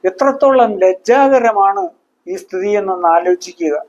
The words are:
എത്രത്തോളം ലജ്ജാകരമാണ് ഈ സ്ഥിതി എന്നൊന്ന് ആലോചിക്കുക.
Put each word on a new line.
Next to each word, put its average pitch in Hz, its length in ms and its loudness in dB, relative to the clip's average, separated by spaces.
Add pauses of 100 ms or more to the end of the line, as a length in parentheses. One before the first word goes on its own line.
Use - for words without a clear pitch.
എത്രത്തോളം 254 720 0
ലജ്ജാകരമാണ് 202 1080 2 (380)
ഈ 180 80 -8
സ്ഥിതി 185 320 -8
എന്നൊന്ന് 190 400 -2
ആലോചിക്കുക. 170 800 -2